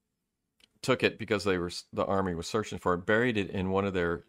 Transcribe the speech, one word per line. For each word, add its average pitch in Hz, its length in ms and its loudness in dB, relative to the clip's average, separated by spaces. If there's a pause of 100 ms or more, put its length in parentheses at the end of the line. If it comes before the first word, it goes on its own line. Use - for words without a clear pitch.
(840)
took 127 200 0
it 98 160 2
because 101 260 -2
they 95 140 4
were 87 100 -2
s-, - 240 -12
the 104 140 -2
army 95 280 0
was 82 140 -6
searching - 300 -4
for 90 160 0
it, 87 120 -4
buried 113 320 2
it 98 120 -2
in 95 200 -2
one 95 160 2
of 95 80 -2
their 85 340 0